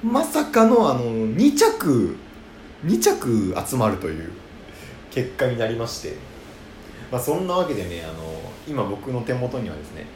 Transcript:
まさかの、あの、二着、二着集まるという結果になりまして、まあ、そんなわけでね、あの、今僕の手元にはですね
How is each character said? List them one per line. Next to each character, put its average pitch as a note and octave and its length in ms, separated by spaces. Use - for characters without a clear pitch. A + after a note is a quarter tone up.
ま B3 200
さ D4+ 220
か A3+ 220
の、 A3 240
あ - 20
の、 B2 160
二 A2+ 460
着、 C#3+ 600
二 G3+ 160
着 G#2+ 560
集 C3 100
ま A2 120
る F#2 80
と E2+ 120
い D#2+ 100
う D#2+ 120
結 B2+ 200
果 C3 180
に A#2+ 100
な A2+ 80
り A2+ 100
ま A#2 120
し - 160
て、 - 100
ま B2+ 60
あ、 B2 40
そ D3 120
ん F#3 140
な F3+ 80
わ F#3 120
け C#3+ 60
で G2 120
ね、 E2+ 200
あ D#2+ 40
の、 D#2+ 40
今 C#3 160
僕 C3 280
の B2 100
手 B2 120
元 B2 240
に A2 100
は D#2 80
で D2+ 80
す - 120
ね D#2 100